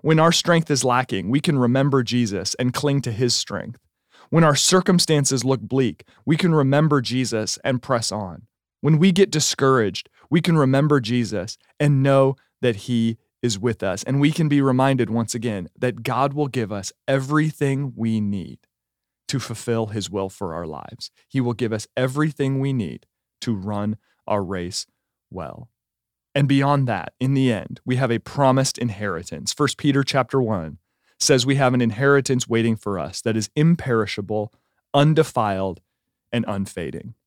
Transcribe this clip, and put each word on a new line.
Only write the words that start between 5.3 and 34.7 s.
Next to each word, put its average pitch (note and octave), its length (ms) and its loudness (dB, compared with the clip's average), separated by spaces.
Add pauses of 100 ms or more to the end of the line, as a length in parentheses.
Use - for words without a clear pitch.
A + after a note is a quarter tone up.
look B2+ 180 0
bleak, B2 440 -2 (200)
we D#3 120 2
can E3+ 160 2
remember D3 480 4
Jesus A#2 640 -4
and B2+ 180 -2
press A#2 300 -2
on. F#2+ 320 -8 (380)
When D3+ 180 4
we F#3+ 120 6
get G3 200 4
discouraged, C3 800 0 (200)
we D#3+ 120 4
can E3 160 2
remember C#3+ 420 4
Jesus G#2+ 580 -4 (220)
and D3 240 4
know C3+ 320 4 (260)
that A#2+ 140 2 (120)
he A2+ 300 0 (240)
is A2+ 160 -2
with A2 240 -4
us. F#2+ 220 -4
And C#3 160 -2
we C#3+ 120 2
can D#3 160 -2
be C#3+ 140 2
reminded C3 480 0
once A2+ 240 -4
again G#2+ 340 -6 (100)
that A#2 260 -6
God C3 300 -2
will D3 140 -4
give A2+ 240 -6
us G2 200 -10 (160)
everything C#3 880 -2
we A2+ 240 -2
need G2+ 400 -6 (720)
to C3+ 100 -4
fulfill A2+ 480 -4
his G2+ 220 -8
will F#2+ 200 -6
for F#2 240 -10
our E2+ 140 -8
lives. - 440 -14 (160)
He C3 140 -4
will A#2+ 120 -2
give A2+ 200 -4
us A2 140 -8 (100)
everything C3+ 600 -2
we C#3 120 -2
need F#2 340 -6 (360)
to A#2 140 -4
run G#2 420 -6 (300)
our G#2 160 0
race F2+ 440 -8 (420)
well. F2+ 400 -14 (680)
And C#3 100 2
beyond C#3 400 2
that, G2 320 -4
in C3 140 0
the C3+ 180 2
end, - 320 -6
we B2+ 120 -2
have B2+ 160 0
a A2+ 80 0
promised C3 580 2
inheritance. F#2+ 760 -6
First - 260 -2
Peter C#3 240 2
chapter C3+ 360 0
one F2+ 380 -4 (420)
says B2 280 4
we C3+ 80 2
have C3 180 4
an B2 80 2
inheritance C3 680 2
waiting A2+ 280 0
for G2+ 240 -6
us - 220 -8
that A2+ 140 -2
is G#2+ 200 -2
imperishable, A2 960 0 (400)